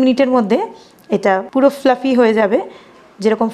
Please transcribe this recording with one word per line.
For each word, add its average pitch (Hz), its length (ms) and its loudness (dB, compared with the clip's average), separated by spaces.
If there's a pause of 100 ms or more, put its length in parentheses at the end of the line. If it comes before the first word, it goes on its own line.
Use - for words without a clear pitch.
মিনিটের 262 340 2
মধ্যে 226 220 0 (580)
এটা 196 160 0 (200)
পুরো 269 160 4 (120)
fluffy 254 400 0
হয়ে 220 200 2
যাবে। 214 180 0 (640)
যেরকম 220 320 0